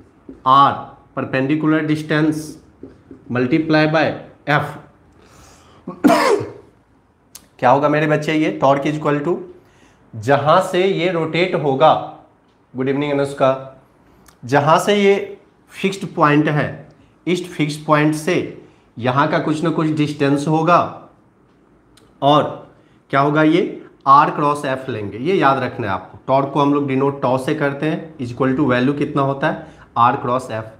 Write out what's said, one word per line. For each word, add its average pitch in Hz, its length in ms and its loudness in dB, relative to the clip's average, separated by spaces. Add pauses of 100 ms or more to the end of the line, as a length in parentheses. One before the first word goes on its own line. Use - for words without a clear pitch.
(480)
R, 135 260 4 (420)
perpendicular 151 720 -2
distance 151 720 -2 (720)
multiply 156 560 2
by 156 140 0 (480)
F। 147 220 0 (1160)
<coughs> - 200 -2 (1500)
क्या 123 100 4
होगा 143 200 4
मेरे 151 180 2
बच्चे, 151 260 0
ये 156 300 -2
torque 139 240 2
is 151 120 -2
equal 147 260 -2
to 175 100 -2 (800)
जहाँ 135 480 2
से 185 220 -2
ये 180 280 0
rotate 165 460 -2
होगा, 143 360 4 (800)
Good 131 160 -4
evening 143 220 -2
अनुष्का, 139 400 0 (920)
जहाँ 143 360 4
से 208 160 0
ये 196 420 2 (340)
fixed 190 440 -6
point 151 340 4
है, 131 380 -4 (400)
इस 180 200 -4
fixed - 380 -6
point 151 300 2
से 180 200 -2 (640)
यहाँ 127 320 0
का 165 100 0
कुछ 151 240 -2
ना 165 80 0
कुछ 156 220 -2
distance 143 540 0
होगा 160 340 2 (1400)
और 139 220 4 (680)
क्या 139 80 2
होगा, 151 240 2
ये 165 380 2 (260)
R 156 240 6
cross 147 340 -2
F 131 240 -6
लेंगे, 104 280 -8
ये 160 180 -2
याद 135 280 2
रखना 120 240 -6
है 95 60 -2
आपको। - 240 -10 (100)
टॉर्क 139 220 2
को 151 100 -2
हम 143 140 2
लोग 143 140 -2
denote 135 340 -2
tau 131 160 0
से 147 180 -4
करते 143 300 -4
हैं, 160 320 -6
is 120 140 -10
equal 131 240 0
to 143 120 0
value 123 260 0
कितना 147 280 -4
होता 139 260 -2
है, 185 180 -6 (320)
आर 120 200 4
cross 127 340 -4
एफ। 110 280 -8